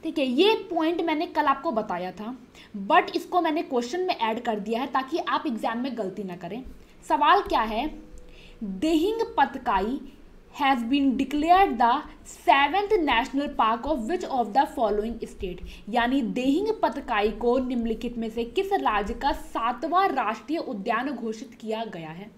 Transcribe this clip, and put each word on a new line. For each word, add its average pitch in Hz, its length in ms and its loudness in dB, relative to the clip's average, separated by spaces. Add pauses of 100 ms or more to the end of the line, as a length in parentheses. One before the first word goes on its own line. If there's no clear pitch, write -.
ठीक 320 140 -4
है, 285 60 2
ये 311 300 4 (160)
point 330 320 0
मैंने 330 260 0
कल 302 180 0
आपको 269 260 0
बताया 185 400 -4
था, 214 240 -10 (480)
but 320 320 4
इसको 349 240 0
मैंने 330 240 0
question 247 360 -2
में 370 160 0
ऐड 226 260 -2
कर 214 180 -2
दिया 226 200 -4
है 277 120 -4
ताकि 269 260 -2
आप 277 280 -2
exam 233 320 -2
में 247 200 -4
गलती 196 260 -6
ना 180 120 -8
करें। 190 260 -10 (440)
सवाल 330 360 6
क्या 302 200 0
है? 220 240 -2 (760)
देहिंग 320 580 0 (160)
पतकाई 247 600 0 (560)
has 269 300 2
been 277 340 2
declared 311 600 4
the 233 120 6 (360)
seventh 339 760 2
national 269 560 0
park 233 360 2
of 233 180 -2
which 359 200 -2
of 240 240 0
the 269 160 6
following 220 560 0
state? 175 340 -8 (280)
यानी 247 320 2 (120)
देहिंग 277 360 2 (140)
पतकाई 233 520 0
को 240 240 2
निम्नलिखित 240 600 -2
में 226 120 -4
से 233 160 -4
किस 392 280 -2
राज्य 220 400 0
का 277 180 -2
सातवां 311 760 0
राष्ट्रीय 269 520 -2
उद्यान 226 500 -4
घोषित 233 440 -8
किया 220 320 -6
गया 165 240 -12
है? 196 260 -14